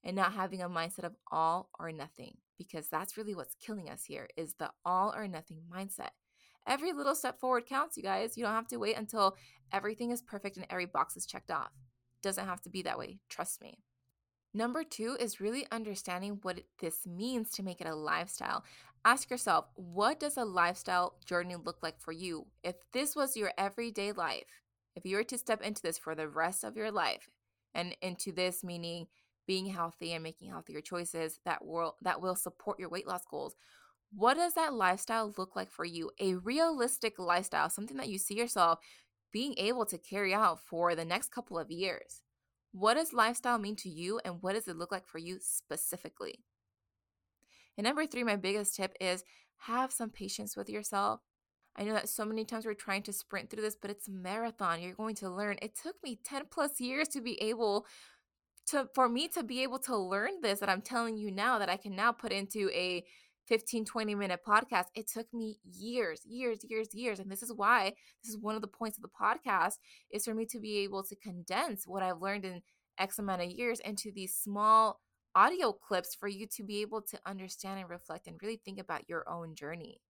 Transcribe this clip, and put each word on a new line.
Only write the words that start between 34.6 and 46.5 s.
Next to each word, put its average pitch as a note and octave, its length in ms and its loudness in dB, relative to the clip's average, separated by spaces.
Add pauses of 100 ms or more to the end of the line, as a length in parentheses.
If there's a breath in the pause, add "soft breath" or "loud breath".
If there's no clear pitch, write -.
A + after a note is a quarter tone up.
lifestyle G#3 640 2
look F#3 160 -4
like F#3+ 160 -4
for D#3+ 140 -6
you? E3 340 -4
A F#3+ 160 4
realistic B3 840 2
lifestyle, F3 520 2
something A#3+ 260 -4
that C4 120 -4
you F#3+ 100 -2
see - 160 -2
yourself F#3+ 460 4 (520 loud breath)
being B3+ 240 -2
able A3 300 2
to F#3 100 -4
carry F#3+ 380 0
out G3 240 6
for F3 380 2
the E3 80 -2
next F3+ 260 0
couple A3 260 -8
of D#3+ 140 -4
years. F3 520 -4 (500)
What G#3 220 6
does D#4+ 180 2
lifestyle A#3+ 460 4
mean G#3 180 -2
to - 120 -8
you, F3 360 -2
and F3 180 -4
what F#3+ 120 0
does A3 140 -2
it E3+ 80 -4
look F3 160 -4
like F#3 140 -6
for - 120 -10
you F3 220 -8
specifically? - 1040 -6 (1300 soft breath)